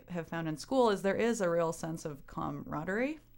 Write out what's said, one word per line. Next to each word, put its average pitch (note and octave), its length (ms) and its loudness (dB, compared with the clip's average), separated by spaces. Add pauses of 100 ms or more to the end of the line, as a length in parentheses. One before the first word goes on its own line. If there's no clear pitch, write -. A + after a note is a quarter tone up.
have E3+ 180 -4
found E3 220 -4
in D#3 80 -4
school B3+ 320 4
is F#3+ 120 2
there F#3+ 140 2
is A#3 240 2
a F3+ 100 2
real E3+ 220 2
sense E3 320 -6
of D3+ 240 -8
camaraderie. E3 920 -4 (180)